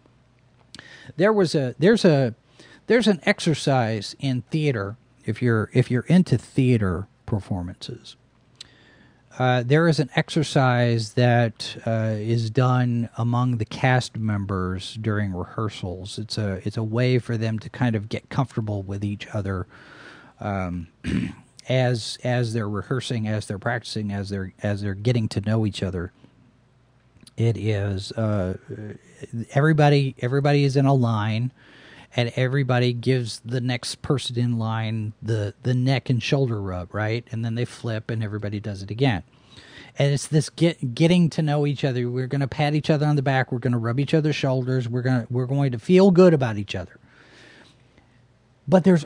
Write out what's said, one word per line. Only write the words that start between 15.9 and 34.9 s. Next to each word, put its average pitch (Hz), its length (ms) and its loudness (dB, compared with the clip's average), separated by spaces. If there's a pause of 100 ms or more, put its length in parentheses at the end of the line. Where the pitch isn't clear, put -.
It's 110 180 -10
a, 98 260 -4
it's - 140 -8
a 113 60 -2
way 123 340 0
for 117 200 -4
them 110 220 -4
to - 100 -14
kind 120 260 0
of 104 140 -6
get - 200 -10
comfortable 107 540 -4
with 101 200 -8
each 101 240 -6
other, 98 400 -6 (720)
um, 90 480 -6 (160)
<clears throat> - 300 -4 (360)
as, 127 540 -2
as 123 300 -2
they're 110 160 -4
rehearsing, 110 580 -4
as 107 180 -2
they're 98 140 -8
practicing, 110 520 -6
as 101 180 -6
they're, 95 320 -6
as 101 200 -2
they're 101 140 -4
getting 110 340 0
to - 120 -4
know 110 240 0
each 98 160 -4
other. 90 300 -6 (1200)
It 113 220 0
is, 101 560 -4
uh, 104 440 -2 (920)
everybody, 147 680 4
everybody 143 440 2
is 139 140 2
in 135 80 4
a 139 80 4
line, 113 580 0 (640)
and 120 220 0
everybody 127 560 0
gives 120 500 -2
the 120 160 -6
next 123 420 -6
person 127 380 -2
in 120 180 0
line 110 540 -4 (100)